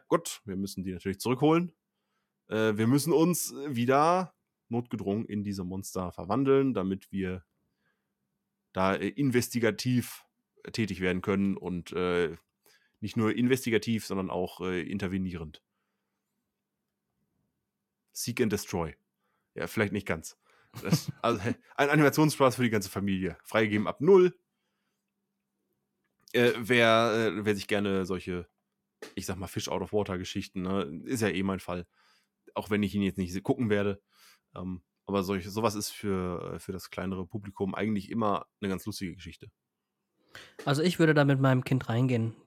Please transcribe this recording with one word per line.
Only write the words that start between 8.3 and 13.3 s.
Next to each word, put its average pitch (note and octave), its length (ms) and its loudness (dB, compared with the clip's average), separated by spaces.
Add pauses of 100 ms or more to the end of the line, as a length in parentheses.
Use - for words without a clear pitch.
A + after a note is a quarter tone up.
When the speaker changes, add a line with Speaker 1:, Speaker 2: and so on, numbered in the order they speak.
Speaker 1:
da, F#2+ 220 2
äh, F2+ 140 -2
investigativ A#2+ 1160 0 (480)
tätig G2 280 -4
werden F2+ 220 0
können G2 340 0
und, F2+ 360 -8
äh, F2 440 0 (640)
nicht G#2+ 160 -8
nur A2 200 2